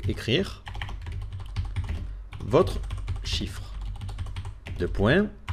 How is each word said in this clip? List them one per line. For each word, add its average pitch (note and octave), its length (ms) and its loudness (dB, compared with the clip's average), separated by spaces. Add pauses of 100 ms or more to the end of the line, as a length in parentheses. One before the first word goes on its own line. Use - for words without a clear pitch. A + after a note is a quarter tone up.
Écrire - 560 2 (1800)
votre C#3 380 6 (440)
chiffre. - 400 -2 (1160)
Deux F2+ 80 2
points. B2 420 6 (240)